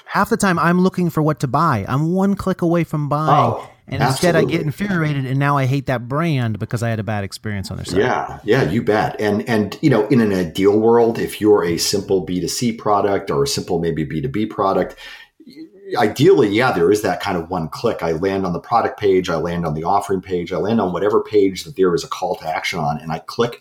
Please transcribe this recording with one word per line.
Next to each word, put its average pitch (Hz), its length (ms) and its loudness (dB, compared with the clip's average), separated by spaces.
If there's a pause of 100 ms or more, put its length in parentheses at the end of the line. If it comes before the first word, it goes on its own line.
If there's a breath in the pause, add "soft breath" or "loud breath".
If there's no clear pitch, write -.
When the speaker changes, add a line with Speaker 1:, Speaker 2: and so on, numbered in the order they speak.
Speaker 1:
Half 190 240 -2
the 226 80 0
time 185 220 0
I'm 175 240 2
looking 180 260 2
for 156 140 0
what 151 180 0
to 143 80 0
buy. 139 400 0
I'm 156 240 0
one 190 220 2
click 190 260 -2
away 170 240 2
from 147 240 -4
buying. 143 440 2
Speaker 2:
Oh, - 180 -10 (160)
Speaker 1:
And - 160 -4
instead 135 320 2
I 160 100 4
get 160 200 0
Speaker 2:
absolutely. - 20 -6
Speaker 1:
infuriated, 151 600 -2
and 135 120 -2
now 143 200 2
I 135 80 2
hate 135 200 0
that 120 220 -4
brand 131 500 0
because 107 240 -4
I 117 60 0
had 110 120 -2
a 101 40 -6
bad 104 180 -4
experience 98 480 -8
on 90 60 -8
their 87 80 -10
site. 90 160 0
Speaker 2:
Yeah, 107 440 -2
yeah, 104 260 2
you 113 120 0
bet. - 380 0
And, 107 260 0
and, 107 360 -2
you 151 80 4
know, 107 180 4
in 120 120 4
an 104 120 2
ideal 95 460 2
world, 113 400 4
if - 240 -6
you're 104 220 6
a 85 120 0
simple 95 460 0
B 90 180 -4
two 82 80 -2
C 117 240 -2
product 101 580 0
or 71 120 0
a - 40 2
simple - 320 -2
maybe 80 260 -2
B 76 180 -6
two 71 60 -4
B 104 160 -4
product, 95 520 0 (1000 loud breath)
ideally, 131 520 4
yeah, 117 220 2
there 87 200 2
is 104 100 4
that 101 220 -2
kind 95 160 -2
of 80 100 -8
one 85 220 -4
click. - 320 -4
I 82 100 -2
land 95 320 -2
on 90 80 -2
the 85 80 -6
product 107 400 -2
page, 92 300 2
I 82 60 -2
land 85 280 -4
on 78 80 -2
the 78 120 -6
offering 98 360 0
page, 90 320 -6
I 85 60 -2
land 107 240 0
on 90 100 -2
whatever 104 300 2
page 98 420 0
that 78 120 -16
there 92 180 4
is 78 100 -2
a - 40 -14
call 90 280 -6
to 82 100 -12
action 90 320 -4
on, 76 200 -2
and 78 120 -10
I 78 100 -6
click - 400 -4